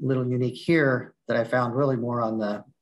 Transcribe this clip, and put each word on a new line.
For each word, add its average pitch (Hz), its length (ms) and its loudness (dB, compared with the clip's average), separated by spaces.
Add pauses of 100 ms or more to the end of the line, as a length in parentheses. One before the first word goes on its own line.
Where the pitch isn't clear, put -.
little 131 260 0
unique 123 280 0
here 135 600 2 (140)
that 117 80 0
I 117 80 2
found 123 320 0
really 135 200 2
more 120 240 -2
on 113 180 -2
the 104 260 -4 (180)